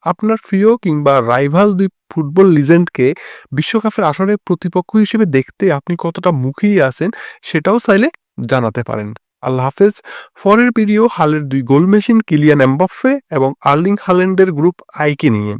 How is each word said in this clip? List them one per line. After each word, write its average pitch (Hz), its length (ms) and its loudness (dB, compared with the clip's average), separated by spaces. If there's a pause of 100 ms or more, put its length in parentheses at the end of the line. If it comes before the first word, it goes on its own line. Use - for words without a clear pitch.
আপনার 214 420 -2
প্রিয় 196 240 2 (140)
কিংবা 147 300 2 (180)
রাইভাল 143 360 2 (100)
দুই 190 100 0 (220)
ফুটবল 165 360 2 (100)
লিজেন্ডকে 151 500 2 (500)
বিশ্বকাপের 208 540 -4
আসরে 190 240 -2 (120)
প্রতিপক্ষ 180 440 -4 (140)
হিসেবে 220 200 0 (120)
দেখতে - 280 -4 (140)
আপনি 175 160 -6 (100)
কতটা 180 260 -2 (140)
মুখিয়ে 196 340 0 (120)
আছেন 170 200 -4 (380)
সেটাও 185 380 -2
চাইলে 214 220 2 (420)
জানাতে 123 380 -2
পারেন। 107 220 -8 (360)
আল্লাহ 131 220 -2
হাফেজ। 202 260 0 (480)
পরের 226 360 2
ভিডিও 214 240 0 (140)
হালের 156 340 0
দুই 135 200 -2
গোল 147 220 4
মেশিন 220 260 2 (100)
কিলিয়ান 147 380 2
এমবাপ্পে 180 460 -2 (240)
এবং 135 140 0 (200)
আর্লিং 175 240 0 (100)
হাল্যান্ডের 185 540 2
গ্রুপ 175 180 0 (260)
আইকে 147 340 0
নিয়ে। 104 240 -4